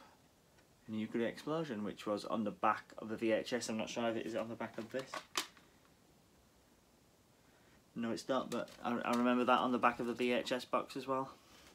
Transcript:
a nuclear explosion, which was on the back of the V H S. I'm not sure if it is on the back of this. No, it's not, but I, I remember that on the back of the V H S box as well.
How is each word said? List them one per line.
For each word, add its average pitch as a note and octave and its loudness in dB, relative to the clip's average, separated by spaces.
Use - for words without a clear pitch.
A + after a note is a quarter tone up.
a - -6
nuclear A2+ 0
explosion, D3 -4
which - -6
was G#2 0
on A2+ 0
the G2+ 0
back G#2+ 2
of A2 -8
the A2 -4
V A2 2
H - 2
S. A#2 -2
I'm A2 -2
not A2 -2
sure A#2 0
if A2+ 0
it - -4
is A2+ -6
on A2+ -2
the A2+ -8
back A2+ -8
of A2+ -8
this. - -4
No, A#2 -2
it's A2+ -4
not, C3 0
but A#2 -4
I, A#2 0
I - 2
remember B2 4
that A#2+ 6
on A#2+ 4
the B2 4
back A#2+ 4
of A#2+ 0
the A#2+ 0
V B2 2
H - 0
S B2+ -2
box - -2
as B2+ -8
well. C3 0